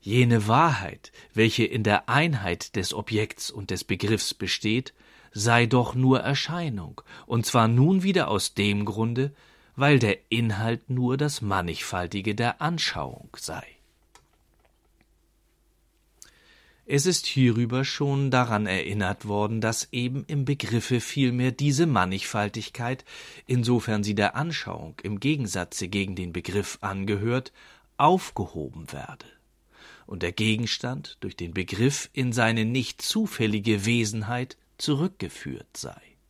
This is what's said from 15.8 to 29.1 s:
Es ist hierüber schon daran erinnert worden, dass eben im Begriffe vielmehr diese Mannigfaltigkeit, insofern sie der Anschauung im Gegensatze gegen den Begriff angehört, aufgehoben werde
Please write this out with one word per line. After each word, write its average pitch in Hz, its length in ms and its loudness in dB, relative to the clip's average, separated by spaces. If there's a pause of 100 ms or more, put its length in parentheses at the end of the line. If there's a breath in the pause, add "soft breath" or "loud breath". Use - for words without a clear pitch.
Es 143 160 2
ist 180 220 2
hierüber 123 580 4
schon 139 460 0
daran 113 380 2
erinnert 95 580 -2
worden, 104 340 0
dass 113 300 -2
eben 127 380 -4
im 143 160 -2
Begriffe 123 560 0
vielmehr 127 500 2
diese 143 360 2
Mannigfaltigkeit, 107 1160 -2 (440 loud breath)
insofern 117 560 2
sie 104 100 0
der 104 220 2
Anschauung 101 680 -6
im 101 160 -6
Gegensatze 104 680 -2
gegen 98 260 -2
den 90 180 -6
Begriff 92 480 -4
angehört, 104 720 -2 (440 loud breath)
aufgehoben 85 960 0
werde - 340 -14 (800 loud breath)